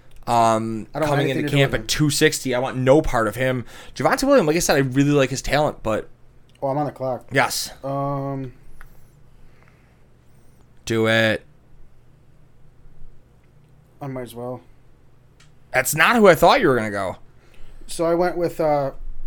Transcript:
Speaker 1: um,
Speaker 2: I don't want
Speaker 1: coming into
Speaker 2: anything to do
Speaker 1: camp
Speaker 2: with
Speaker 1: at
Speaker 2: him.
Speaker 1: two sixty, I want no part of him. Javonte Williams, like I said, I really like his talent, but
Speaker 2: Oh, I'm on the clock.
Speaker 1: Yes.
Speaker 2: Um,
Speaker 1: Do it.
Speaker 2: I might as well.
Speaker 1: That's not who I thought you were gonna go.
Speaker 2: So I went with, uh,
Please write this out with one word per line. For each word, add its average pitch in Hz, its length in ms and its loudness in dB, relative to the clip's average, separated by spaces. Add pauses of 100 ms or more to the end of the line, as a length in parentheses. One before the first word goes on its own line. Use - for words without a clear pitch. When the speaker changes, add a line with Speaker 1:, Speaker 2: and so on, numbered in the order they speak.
(280)
Speaker 1:
um, 113 680 2
Speaker 2:
I 143 60 -6
don't 151 100 0
want 147 120 2
Speaker 1:
coming 135 80 0
into 131 100 -2
Speaker 2:
anything 151 60 -2
to 143 40 -2
do 143 80 0
Speaker 1:
camp 139 140 2
Speaker 2:
with 123 80 -2
Speaker 1:
at 110 60 -10
Speaker 2:
him. - 20 -16
Speaker 1:
two 151 240 0
sixty, 151 420 0
I 123 60 0
want 127 180 -6
no 131 240 4
part 117 260 0
of 104 80 -4
him. 127 300 -2 (300)
Javonte 135 280 0
Williams, 262 220 4
like 151 100 2
I 175 40 0
said, 170 160 2
I 139 60 4
really 135 280 2
like 139 220 2
his 127 100 -8
talent, 139 400 -2
but 107 260 -2 (540)
Speaker 2:
Oh, 139 60 -4
I'm 135 100 -2
on 147 80 -2
the 131 60 -8
clock. 127 400 -8
Speaker 1:
Yes. 120 400 0 (120)
Speaker 2:
Um, 139 680 -6 (2250)
Speaker 1:
Do 113 220 0
it. 110 360 2 (2500)
Speaker 2:
I 143 60 -10
might 127 140 -10
as 117 140 -14
well. 123 260 -10 (1120)
Speaker 1:
That's 131 220 0
not 180 200 4
who 214 120 8
I 165 80 10
thought 208 260 6
you 185 60 4
were 131 80 4
gonna 110 160 -2
go. 98 260 -4 (720)
Speaker 2:
So - 180 -4
I 170 100 2
went 175 220 0
with, 170 220 -4
uh, 147 320 0 (360)